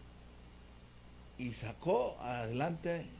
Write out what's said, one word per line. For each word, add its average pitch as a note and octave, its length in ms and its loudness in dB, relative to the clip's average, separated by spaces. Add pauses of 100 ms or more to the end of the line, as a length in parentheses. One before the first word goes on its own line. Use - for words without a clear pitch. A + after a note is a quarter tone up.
(1400)
Y B2 160 0
sacó E3 680 4
adelante C3+ 840 2 (160)